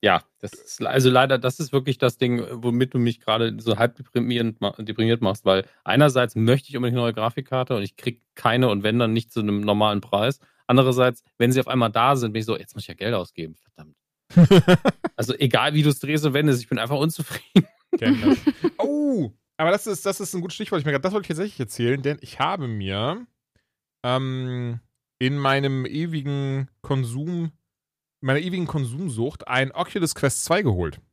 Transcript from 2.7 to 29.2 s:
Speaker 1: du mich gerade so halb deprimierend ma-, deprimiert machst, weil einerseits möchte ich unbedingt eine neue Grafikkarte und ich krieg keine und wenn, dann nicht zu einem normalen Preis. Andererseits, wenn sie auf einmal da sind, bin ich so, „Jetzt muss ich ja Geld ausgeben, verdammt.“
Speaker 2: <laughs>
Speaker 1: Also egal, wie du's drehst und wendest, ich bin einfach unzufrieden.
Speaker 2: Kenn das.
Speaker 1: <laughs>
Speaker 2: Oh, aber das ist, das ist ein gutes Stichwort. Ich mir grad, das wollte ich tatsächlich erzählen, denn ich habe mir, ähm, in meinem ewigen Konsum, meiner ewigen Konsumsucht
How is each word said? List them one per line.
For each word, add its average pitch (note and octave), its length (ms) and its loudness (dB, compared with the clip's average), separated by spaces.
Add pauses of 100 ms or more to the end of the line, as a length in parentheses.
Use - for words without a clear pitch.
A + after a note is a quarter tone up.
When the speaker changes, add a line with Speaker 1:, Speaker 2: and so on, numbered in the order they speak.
Speaker 1:
du C3 60 0
mich A#2 200 0
gerade A2+ 400 -2
so A2+ 180 0
halb A#2 200 0
deprimierend A#2+ 640 -4
ma-, G2+ 160 -2
deprimiert A2+ 440 0
machst, G2 220 -2
weil F#2+ 220 2 (180)
einerseits B2+ 520 2
möchte A#2+ 340 2
ich C#3 80 -8
unbedingt B2 200 -2
eine B2 60 0
neue A#2 100 0
Grafikkarte B2 640 -4
und G2+ 80 -4
ich - 140 -12
krieg - 240 -8 (140)
keine A#2+ 340 2
und G2+ 140 0
wenn, A2 140 2
dann A#2 140 2
nicht A2+ 180 -2
zu A#2 120 -4
einem G#2 180 0
normalen G#2 400 2
Preis. G#2+ 400 -2 (280)
Andererseits, B2+ 560 4 (140)
wenn A#2+ 140 2
sie C3 80 2
auf B2+ 80 -2
einmal A#2+ 240 0
da A#2+ 240 4
sind, A#2+ 160 -2
bin A2 80 -4
ich G#2+ 60 -6
so, A2 120 -4
„Jetzt - 180 -14
muss G2+ 80 -12
ich - 40 -16
ja E2+ 60 -16
Geld A2+ 200 -4
ausgeben, E2+ 420 -8
verdammt.“ - 420 -20 (320)
Speaker 2:
<laughs> F3 500 6 (380)
Speaker 1:
Also A#2 200 -4
egal, C3 360 2
wie D3+ 100 2
du's C#3+ 160 2
drehst D3 260 -4
und C#3 80 0
wendest, C#3+ 280 2
ich - 80 -18
bin A#2+ 100 -4
einfach A#2+ 180 -4
unzufrieden. - 680 0 (300)
Speaker 2:
Kenn A#3+ 240 2
das. D4+ 160 4 (220)
Speaker 1:
<laughs> - 180 -4
Speaker 2:
Oh, C#4 540 0 (260)
aber E3 140 2
das G#3 140 0
ist, G3+ 200 -6
das G3 160 -2
ist F#3+ 120 -8
ein F#3 60 -4
gutes E3+ 160 -8
Stichwort. G#3 240 -4
Ich C#3 60 -4
mir D3+ 80 0
grad, C3+ 100 -2
das F#3 80 0
wollte G3 140 -4
ich D#3+ 100 -4
tatsächlich G3+ 240 -8
erzählen, B2 420 -2
denn C#3+ 200 -2
ich - 180 -20
habe D3+ 300 -2
mir, A2 580 -4 (760)
ähm, B2+ 760 -4 (380)
in C3+ 200 0
meinem C3+ 480 0
ewigen C#3 840 -4 (120)
Konsum, D3 680 -4 (680)
meiner C3+ 180 0
ewigen F3 280 -4
Konsumsucht C3 800 -6